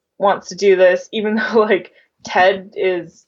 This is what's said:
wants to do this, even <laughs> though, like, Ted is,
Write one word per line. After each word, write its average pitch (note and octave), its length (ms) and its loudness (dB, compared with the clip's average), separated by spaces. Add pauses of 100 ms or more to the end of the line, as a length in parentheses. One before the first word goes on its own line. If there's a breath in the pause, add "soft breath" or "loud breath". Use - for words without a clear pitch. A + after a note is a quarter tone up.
(180)
wants F#3+ 320 -2
to F#3 60 -14
do G3 200 2
this, F3+ 380 2
even G#3+ 220 -4
<laughs> - 0 -
though, G#3+ 260 0
like, G#3 320 -2 (320 soft breath)
Ted F#3+ 500 0
is, F3+ 520 -6